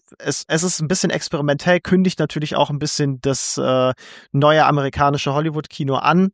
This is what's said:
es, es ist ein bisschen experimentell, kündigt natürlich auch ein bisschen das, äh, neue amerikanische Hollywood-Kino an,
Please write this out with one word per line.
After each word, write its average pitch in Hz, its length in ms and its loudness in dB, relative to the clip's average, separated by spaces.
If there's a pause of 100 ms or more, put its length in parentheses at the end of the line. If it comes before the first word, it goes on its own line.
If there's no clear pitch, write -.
(180)
es, - 300 -6
es 160 160 0
ist 175 160 -2
ein 156 80 -2
bisschen 185 240 0
experimentell, 151 680 0
kündigt 185 400 2
natürlich 151 360 -4
auch 143 140 2
ein 147 100 -4
bisschen 139 420 -2
das, - 360 -2
äh, 127 360 0 (380)
neue 151 340 4
amerikanische 143 680 0
Hollywood-Kino 147 640 -4
an, 180 380 2